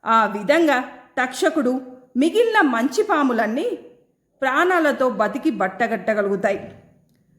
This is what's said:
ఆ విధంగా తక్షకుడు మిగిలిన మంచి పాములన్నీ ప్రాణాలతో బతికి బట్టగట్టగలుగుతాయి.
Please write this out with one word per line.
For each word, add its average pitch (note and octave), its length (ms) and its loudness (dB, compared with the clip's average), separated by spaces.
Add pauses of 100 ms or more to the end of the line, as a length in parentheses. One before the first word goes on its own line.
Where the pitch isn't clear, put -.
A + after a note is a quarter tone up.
ఆ A3 200 2
విధంగా C4 540 2 (420)
తక్షకుడు C4 580 0 (360)
మిగిలిన G#4+ 440 2
మంచి C4 420 0
పాములన్నీ B3+ 640 0 (760)
ప్రాణాలతో C#4 720 2
బతికి G#3+ 400 -2
బట్టగట్టగలుగుతాయి. G3+ 1200 -2 (640)